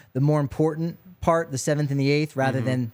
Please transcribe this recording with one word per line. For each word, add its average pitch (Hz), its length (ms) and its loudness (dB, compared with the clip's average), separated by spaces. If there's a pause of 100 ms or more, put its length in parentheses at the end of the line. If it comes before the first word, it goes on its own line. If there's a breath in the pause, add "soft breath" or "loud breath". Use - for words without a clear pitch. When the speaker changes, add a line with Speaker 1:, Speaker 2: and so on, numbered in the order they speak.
(140 loud breath)
Speaker 1:
The 131 80 0
more 147 180 4
important 160 580 -2 (240)
part, 165 300 2
the 131 80 -4
seventh 147 320 0
and 139 80 0
the 139 120 2
eighth, 151 240 0
rather 135 240 0
Speaker 2:
Mm-hmm. 120 80 -2
Speaker 1:
than 127 260 -2